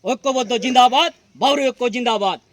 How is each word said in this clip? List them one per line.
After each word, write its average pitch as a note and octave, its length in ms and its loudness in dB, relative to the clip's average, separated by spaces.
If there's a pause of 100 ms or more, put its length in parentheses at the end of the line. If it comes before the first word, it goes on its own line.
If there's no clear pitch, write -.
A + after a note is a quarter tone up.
ঐক্যবদ্ধ B3+ 520 -4
জিন্দাবাদ, B3+ 540 2 (240)
বাউরি C#4 320 0
ঐক্য B3 220 -4
জিন্দাবাদ G#3 480 -2 (160)